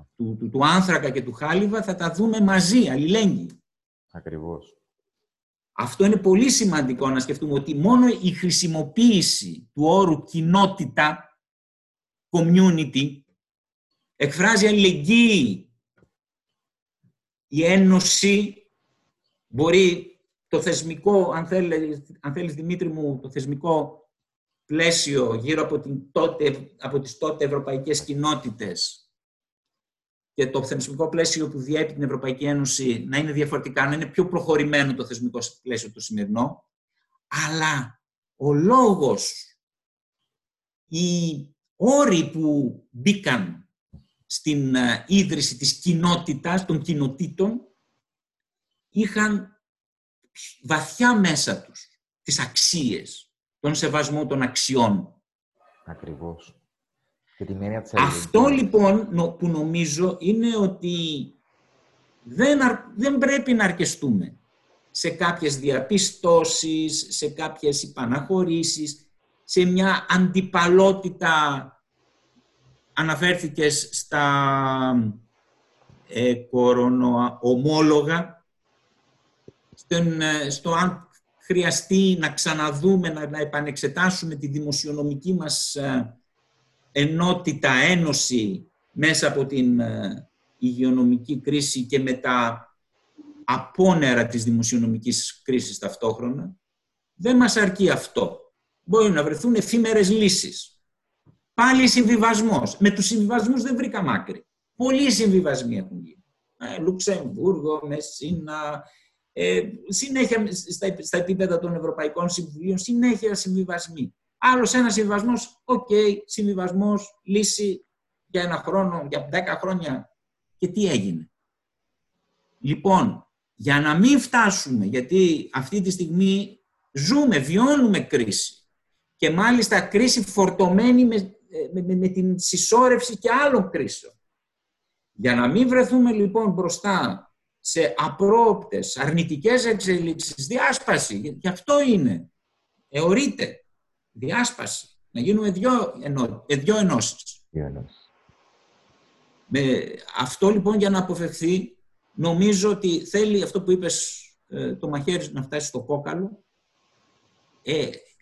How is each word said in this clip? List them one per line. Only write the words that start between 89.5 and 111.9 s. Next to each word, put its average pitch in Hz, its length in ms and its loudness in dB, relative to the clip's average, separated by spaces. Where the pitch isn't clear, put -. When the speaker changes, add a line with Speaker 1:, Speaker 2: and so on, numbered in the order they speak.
Speaker 1:
ε, 107 500 -6
υγειονομική 123 800 0
κρίση 143 460 -2
και 135 120 0
με 131 140 -2
τα 123 560 -2
απόνερα 135 800 2
της 113 180 -6
δημοσιονομικής 117 1000 -2
κρίσης 123 340 -4
ταυτόχρονα. 120 720 -6
Δεν 240 220 2
μας 240 200 4
αρκεί 190 340 4
αυτό. 110 500 -4
Μπορεί 208 280 4
να 151 140 2
βρεθούν 160 300 0
εφήμερες 220 560 2
λύσεις. - 720 0
Πάλι 262 340 6
συμβιβασμός. 220 920 2
Με 202 120 6
τους 202 160 0
συμβιβασμούς 226 560 0
δεν 254 140 -2
βρήκαμε 208 360 -4
άκρη. - 340 -6
Πολλοί 262 340 2
συμβιβασμοί 165 640 2
έχουν 92 240 -10
γίνει. - 240 -20
Ε, 113 220 -12
Λουξεμβούργο, 165 1080 -4
Μεσίνα, 151 1000 -8
ε, - 380 -2
συνέχεια 226 640 -2
στα 180 340 -8
επ-, 185 160 -6
στα - 140 -8
επίπεδα 175 420 -2
των 170 160 -4
Ευρωπαϊκών 160 540 -4